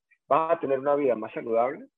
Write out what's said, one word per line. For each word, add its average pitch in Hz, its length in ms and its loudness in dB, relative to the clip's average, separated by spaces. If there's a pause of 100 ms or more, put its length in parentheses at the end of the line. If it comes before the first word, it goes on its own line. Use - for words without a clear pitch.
(260)
Vas 160 300 2
a - 20 -2
tener 135 200 -2
una 143 160 0
vida 139 220 2
más 110 180 -10
saludable 127 520 -2 (120)